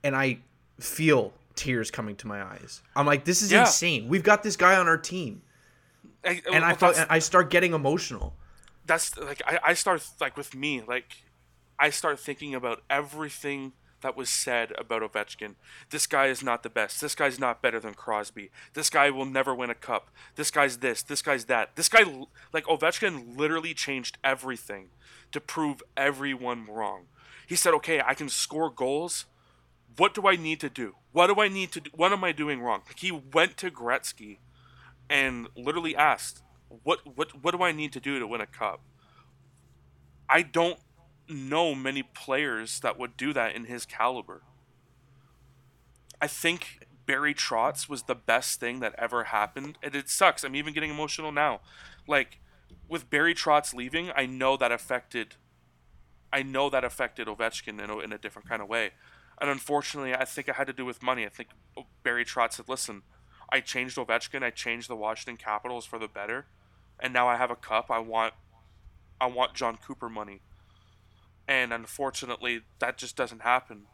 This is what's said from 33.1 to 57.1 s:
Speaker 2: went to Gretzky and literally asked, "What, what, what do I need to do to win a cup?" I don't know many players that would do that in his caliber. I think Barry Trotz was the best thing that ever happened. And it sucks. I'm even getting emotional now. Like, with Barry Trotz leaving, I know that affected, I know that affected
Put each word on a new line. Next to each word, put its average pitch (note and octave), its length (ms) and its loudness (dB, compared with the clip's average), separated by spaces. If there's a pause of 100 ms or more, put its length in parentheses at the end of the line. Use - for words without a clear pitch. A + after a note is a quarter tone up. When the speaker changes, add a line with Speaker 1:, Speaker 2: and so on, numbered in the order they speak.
Speaker 2:
went D3+ 460 2
to F#3 140 -8
Gretzky A#2+ 680 -4 (720)
and C3 460 0
literally D3+ 400 -4
asked, - 480 2 (400)
"What, E3 160 0 (180)
what, C#3 260 -6
what F3 120 0
do F3+ 80 0
I F3 80 4
need D3+ 220 -6
to C3+ 60 -10
do C#3 200 -4
to A2+ 80 -4
win A2+ 140 -6
a G#2 40 -4
cup?" - 360 -6 (1500)
I D3+ 120 6
don't E3+ 380 0 (480)
know D3 480 -2
many C3+ 280 -4
players C3 800 -4
that - 180 -2
would B2 180 -10
do C#3+ 160 -4
that A#2 220 -2
in A#2 100 -10
his A#2+ 200 -10
caliber. A2+ 580 -4 (1800)
I D3 60 0
think - 600 -4 (180)
Barry C#3+ 280 0
Trotz C3 560 0
was C3+ 140 -8
the B2 120 -2
best A#2+ 440 0
thing B2 200 -4
that A#2 180 -4
ever A#2 280 -2
happened. A2+ 580 -2
And C#3 120 -8
it C#3 140 -4
sucks. - 340 4
I'm C3+ 120 -6
even D3+ 180 -4
getting D#3 160 -2
emotional D3+ 420 -6
now. D3 300 2 (460)
Like, C#3 320 0 (480)
with D#3 220 -8
Barry E3 260 2
Trotz D3 380 2
leaving, C#3+ 420 -6
I C3+ 100 2
know C3 320 0
that A#2+ 140 2
affected, A#2 640 -4 (960)
I C3+ 100 0
know C3+ 280 -2
that C3 140 0
affected A#2 440 -6